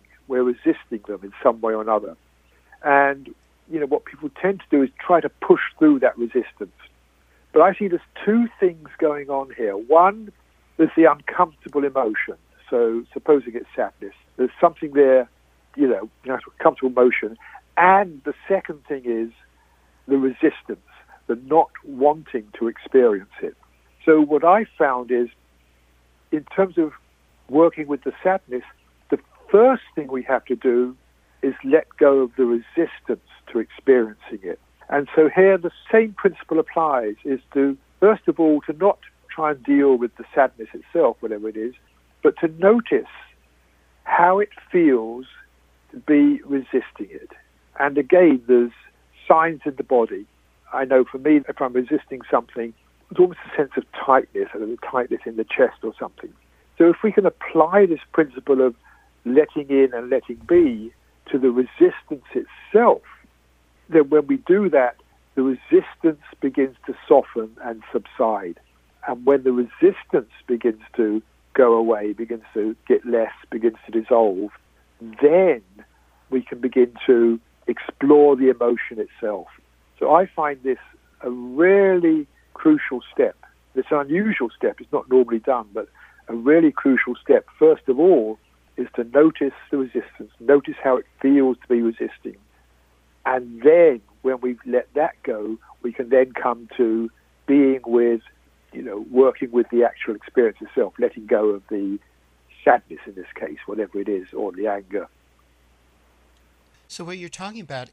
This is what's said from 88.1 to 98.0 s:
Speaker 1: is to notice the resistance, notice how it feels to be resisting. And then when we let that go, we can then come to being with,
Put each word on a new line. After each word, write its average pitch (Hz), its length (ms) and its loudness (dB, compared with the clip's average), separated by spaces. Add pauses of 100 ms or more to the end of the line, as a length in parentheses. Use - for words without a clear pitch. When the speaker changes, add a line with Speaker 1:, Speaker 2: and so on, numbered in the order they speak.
Speaker 1:
is 123 180 -6
to 120 80 -6
notice 139 500 0 (160)
the 147 80 -4
resistance, 120 640 -8
notice 139 420 0
how 131 140 0
it - 100 -6 (160)
feels 135 400 2
to - 60 -20
be 120 140 0
resisting. 113 560 -8 (880)
And 123 360 -6
then 151 400 6 (200)
when 131 180 -4
we 123 260 -6
let 123 280 -4
that 151 300 -4
go, 110 340 -8 (260)
we 123 80 -6
can 117 180 -12
then 131 240 2
come 120 440 -6
to 113 340 -2 (340)
being 135 400 2
with, 120 360 0 (520)